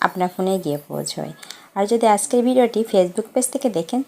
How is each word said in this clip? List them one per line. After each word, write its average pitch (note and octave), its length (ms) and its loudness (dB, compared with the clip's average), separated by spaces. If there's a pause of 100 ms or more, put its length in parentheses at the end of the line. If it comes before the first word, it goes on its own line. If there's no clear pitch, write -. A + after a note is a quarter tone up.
আপনার F3+ 260 -2
ফোনে F#3+ 200 -2 (120)
গিয়ে D3 120 -2 (100)
পৌঁছয়। D3 440 -8 (460)
আর G3 140 2
যদি A#3 140 2 (100)
আজকের B3 320 2
ভিডিওটি B3 320 4 (120)
Facebook F#3 420 2
পেজ B3+ 200 0
থেকে C4+ 140 -2 (100)
দেখেন, F3 300 -4